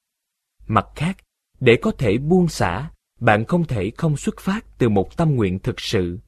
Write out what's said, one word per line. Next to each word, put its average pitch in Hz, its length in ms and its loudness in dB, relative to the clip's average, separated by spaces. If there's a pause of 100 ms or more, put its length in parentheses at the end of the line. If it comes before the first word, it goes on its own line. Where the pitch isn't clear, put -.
(680)
Mặt 104 180 0 (100)
khác, 170 220 -4 (420)
để 120 220 6
có 220 100 0
thể 113 260 0
buông 170 300 2
xả, 110 440 -4 (280)
bạn 113 260 4
không 170 220 0
thể 110 300 -2
không 151 200 0
xuất - 220 -8
phát 202 260 -6 (120)
từ 123 120 2
một 101 280 0
tâm 156 180 2
nguyện 95 240 0
thực - 200 -6
sự 92 480 -2